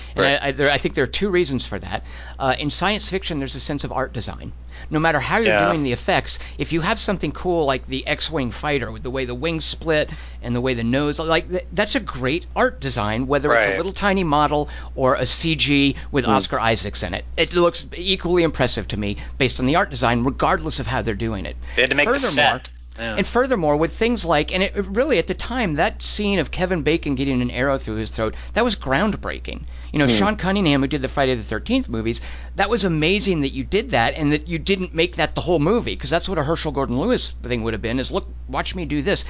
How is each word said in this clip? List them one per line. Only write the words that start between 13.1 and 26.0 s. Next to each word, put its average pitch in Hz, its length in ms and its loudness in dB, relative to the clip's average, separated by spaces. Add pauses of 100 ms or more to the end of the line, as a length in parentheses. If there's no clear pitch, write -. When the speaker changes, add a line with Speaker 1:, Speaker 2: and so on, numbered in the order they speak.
Speaker 1:
whether 139 260 2
it's 113 120 6
a 101 60 4
Speaker 3:
Right. 95 60 0
Speaker 1:
little 190 140 -2
tiny 190 320 2
model 147 460 2 (260)
or 127 200 4
a 131 100 0
C 160 300 4
G 139 420 4 (160)
with 139 100 2
Speaker 2:
Hmm. - 80 2
Speaker 1:
Oscar - 300 2
Isaacs 110 420 0
in 90 100 -4
it. 107 120 -6 (100)
It 160 180 0
looks 170 320 2 (120)
equally 180 460 2
impressive 127 440 0
to 110 100 -4
me 104 200 -2 (200)
based 127 220 2
on 127 60 2
the 139 100 4
art 190 140 2
design, 120 340 2
regardless 147 560 0
of 117 80 -4
how 120 140 -2
they're 107 120 -2
doing 104 320 -4
it. - 120 -8 (180)
Speaker 3:
They 117 60 4
had 127 80 4
to 139 80 2
make 147 100 4
the 240 60 2
Speaker 1:
Furthermore, 247 180 4 (280)
Speaker 3:
set. - 100 -8 (280)
Yeah. 113 180 -4
Speaker 1:
and 104 100 0
furthermore, 226 520 2
with 160 160 2
things 226 320 0
like, 156 280 2
and 185 80 2
it, 196 140 0
it 202 120 -2
really 226 320 2
at 160 80 -2
the 185 60 -4
time, 226 420 -2
that 190 280 0